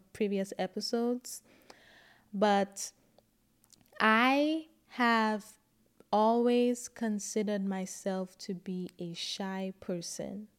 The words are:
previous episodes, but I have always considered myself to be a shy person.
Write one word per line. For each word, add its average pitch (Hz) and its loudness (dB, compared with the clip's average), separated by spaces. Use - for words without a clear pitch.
previous 196 -2
episodes, 240 -4
but 196 2
I 269 4
have 220 2
always 240 4
considered 208 -2
myself 190 -4
to - -8
be 180 -6
a 170 -8
shy 190 -6
person. 185 -8